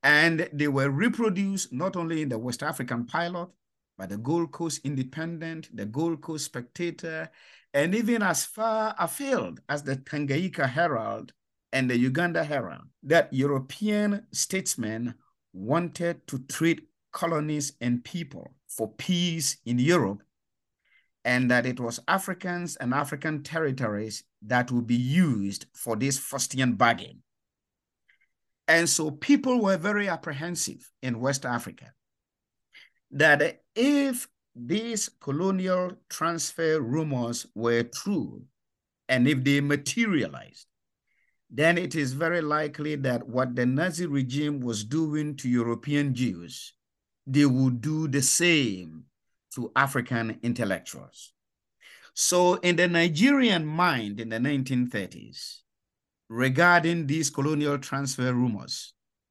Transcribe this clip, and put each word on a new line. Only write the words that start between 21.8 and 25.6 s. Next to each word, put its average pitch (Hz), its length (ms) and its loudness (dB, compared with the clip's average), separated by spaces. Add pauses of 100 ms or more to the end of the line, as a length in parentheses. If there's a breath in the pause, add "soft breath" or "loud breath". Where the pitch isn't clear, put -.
Africans 175 680 -4
and 127 180 -2
African 147 480 -4
territories 127 840 -4 (220)
that 123 240 0
would 120 160 0
be 120 100 2
used 123 760 2